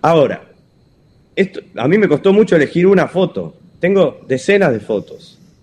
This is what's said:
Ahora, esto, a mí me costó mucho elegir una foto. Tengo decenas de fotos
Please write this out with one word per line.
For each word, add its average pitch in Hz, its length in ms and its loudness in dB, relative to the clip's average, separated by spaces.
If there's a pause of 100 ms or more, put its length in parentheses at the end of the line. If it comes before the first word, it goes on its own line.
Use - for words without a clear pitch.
Ahora, 147 440 0 (920)
esto, 190 240 -4 (160)
a 117 100 -4
mí 180 120 0
me 202 100 0
costó 160 240 0
mucho 202 240 2
elegir 170 300 0
una 185 200 2
foto. 135 500 -6 (240)
Tengo 180 480 0
decenas 165 440 0
de 110 80 -4
fotos - 580 -8 (240)